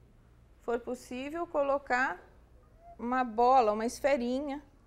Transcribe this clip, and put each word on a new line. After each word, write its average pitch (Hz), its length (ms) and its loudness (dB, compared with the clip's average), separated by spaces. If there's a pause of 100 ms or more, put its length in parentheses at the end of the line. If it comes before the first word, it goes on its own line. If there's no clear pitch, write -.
(640)
for 240 180 -4
possível 262 640 -10
colocar 277 720 -2 (800)
uma 247 240 -2
bola, 240 500 4
uma 220 140 -2
esferinha 269 720 -2 (260)